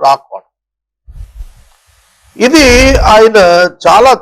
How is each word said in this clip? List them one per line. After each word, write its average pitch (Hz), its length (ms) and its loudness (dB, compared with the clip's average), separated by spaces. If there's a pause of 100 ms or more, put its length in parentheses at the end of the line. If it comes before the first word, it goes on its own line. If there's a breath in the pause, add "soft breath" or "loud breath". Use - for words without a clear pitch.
రాకూడదు, 135 440 -6 (1900)
ఇది 277 300 0 (480)
ఆయన 220 240 2 (480)
చాలా 214 260 2 (100)